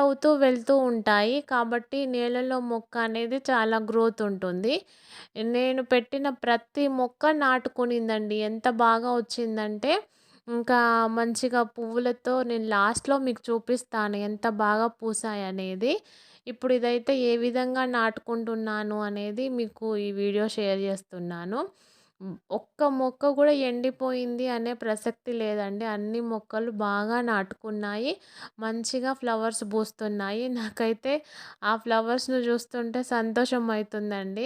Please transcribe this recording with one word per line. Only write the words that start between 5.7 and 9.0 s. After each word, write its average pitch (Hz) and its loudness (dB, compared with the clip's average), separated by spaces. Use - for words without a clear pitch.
పెట్టిన 269 0
ప్రతి 240 2
మొక్క 254 2
నాటుకునిందండి. 233 0
ఎంత 226 0
బాగా 226 4